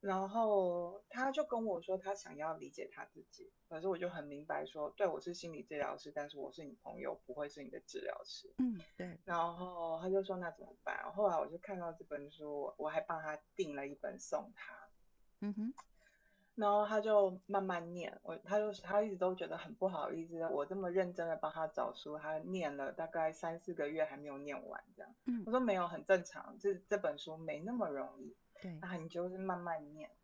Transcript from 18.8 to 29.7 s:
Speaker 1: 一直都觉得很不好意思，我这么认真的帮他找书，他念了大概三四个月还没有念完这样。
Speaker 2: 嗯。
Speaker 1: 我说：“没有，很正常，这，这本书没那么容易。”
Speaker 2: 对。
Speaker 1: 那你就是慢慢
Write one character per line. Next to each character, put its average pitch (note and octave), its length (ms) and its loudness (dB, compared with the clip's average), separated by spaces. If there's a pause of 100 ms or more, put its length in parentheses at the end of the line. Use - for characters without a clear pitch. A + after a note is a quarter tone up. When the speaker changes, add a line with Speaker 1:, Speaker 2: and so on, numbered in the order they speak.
Speaker 1:
一 G#3+ 80 2
直 F#3+ 60 -2
都 F#3 180 4
觉 F3+ 100 -2
得 E3 140 -4
很 - 160 -8
不 F#3+ 140 2
好 D#3 240 0
意 E3 120 -2
思， E3 260 -2
我 C#3+ 140 2
这 F#3 120 -2
么 F#3+ 120 0
认 F3+ 240 4
真 E3+ 140 -2
的 E3 80 2
帮 D#3 160 -2
他 D#3+ 160 -2
找 - 260 0
书， D3+ 240 -8
他 D#3 220 -2
念 E3 380 -2
了 C#3 160 -2
大 D#3+ 160 -4
概 D#3+ 240 2
三 E3 260 -4
四 F3 160 -6
个 D#3 140 0
月 D#3 160 2
还 D3 120 -4
没 D3 120 -10
有 C#3 100 -8
念 C#3+ 300 -8
完 - 160 -10 (100)
这 - 80 -16
样。 B3 100 -14 (120)
Speaker 2:
嗯。 A#3+ 200 0
Speaker 1:
我 A3 60 -4
说 B3 80 4
：“没 A#3 160 6
有， F3 140 4
很 E3+ 160 -4
正 F#3 180 8
常， - 380 -12
这， G3+ 120 4 (160)
这 G#3 80 4
本 D#3 220 2
书 D#3+ 180 -8
没 D#3+ 220 -4
那 G3 140 -4
么 A3 160 2
容 C3+ 340 -4
易。” A#2 140 -12 (260)
Speaker 2:
对。 F3+ 180 -8
Speaker 1:
那 F3+ 140 -6
你 E3 140 -6
就 F3 200 -2
是 F#3 80 -6
慢 F#3+ 220 0
慢 D#3+ 360 -4